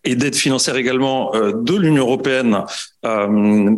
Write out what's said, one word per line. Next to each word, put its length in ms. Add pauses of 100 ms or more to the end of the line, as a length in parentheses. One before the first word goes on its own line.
et 120
d'aide 180
financière 420
également, 580
euh, 180
de 240
l'Union 280
européenne, 600 (400)
euh, 720